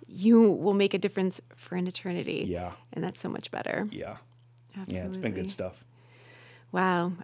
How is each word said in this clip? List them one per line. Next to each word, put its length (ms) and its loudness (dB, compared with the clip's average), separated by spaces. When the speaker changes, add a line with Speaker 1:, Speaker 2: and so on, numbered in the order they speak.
Speaker 1:
you 320 8
will 220 2
make 200 4
a 60 0
difference 400 0
for 220 -8
an 100 -2
eternity. 580 -4
Speaker 2:
Yeah. 280 -4
Speaker 1:
And 100 -6
that's 200 -6
so 80 -6
much 200 -8
better. 440 -4
Speaker 2:
Yeah. 240 -10
Speaker 1:
Absolutely. 220 -8
Speaker 2:
Yeah, 100 -6
it's 80 -8
been 180 -4
good 160 -6
stuff. 360 -10
Speaker 1:
Wow. 400 0